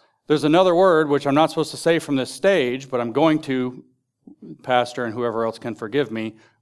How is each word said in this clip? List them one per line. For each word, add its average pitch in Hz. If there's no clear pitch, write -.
there's 143
another 170
word 165
which 143
I'm 139
not 156
supposed 156
to 135
say 165
from 147
this 123
stage, 139
but 127
I'm 117
going 156
to, 127
Pastor 123
and 110
whoever 113
else 113
can 117
forgive 113
me, 110